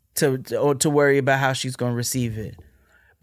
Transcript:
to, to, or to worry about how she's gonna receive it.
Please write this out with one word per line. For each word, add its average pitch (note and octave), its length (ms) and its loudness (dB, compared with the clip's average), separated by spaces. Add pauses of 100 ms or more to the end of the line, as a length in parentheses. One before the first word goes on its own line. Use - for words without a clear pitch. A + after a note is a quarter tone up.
(160)
to, C3+ 220 2
to, A#2 220 -8
or C#3+ 160 2
to D#3 140 0
worry C#3+ 280 4
about C3+ 220 2
how C3+ 120 2
she's C3 240 -6
gonna B2 200 -4
receive A#2+ 420 -4
it. G#2 200 -12 (640)